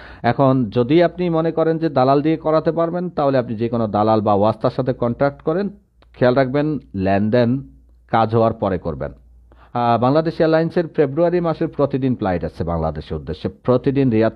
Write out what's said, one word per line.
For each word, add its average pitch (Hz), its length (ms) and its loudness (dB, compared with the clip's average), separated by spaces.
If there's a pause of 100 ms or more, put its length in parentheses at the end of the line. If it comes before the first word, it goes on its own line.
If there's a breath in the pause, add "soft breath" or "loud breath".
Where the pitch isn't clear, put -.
(220 loud breath)
এখন 131 480 2
যদি 123 320 2
আপনি 170 280 -2
মনে 160 220 0
করেন 160 260 0
যে 165 100 -2
দালাল 139 340 2
দিয়ে 160 140 0
করাতে 156 360 0
পারবেন, 165 380 -4
তাহলে 139 280 0
আপনি 120 160 -4
যে 113 140 -2
কোনো 117 180 -2
দালাল 107 340 2
বা 104 140 2
ওয়াস্তার 110 360 0
সাথে 131 220 -2
কন্ট্যাক্ট 139 500 -2
করেন। 185 260 -2 (460)
খেয়াল 127 200 2
রাখবেন, 139 440 0 (160)
লেনদেন 107 760 0 (400)
কাজ 113 260 2
হওয়ার 113 180 4
পরে 98 260 -4
করবেন। 71 340 -8 (600 soft breath)
আহ, 120 280 0
বাংলাদেশ 156 360 0
এয়ারলাইন্সের 160 500 0
ফেব্রুয়ারি 160 520 0
মাসের 165 280 -2
প্রতিদিন 131 480 -2
ফ্লাইট 90 280 -2
আছে 80 200 -8
বাংলাদেশের 80 520 -4
উদ্দেশ্যে, 76 320 -8
প্রতিদিন 131 600 0
রিয়াদ 113 260 2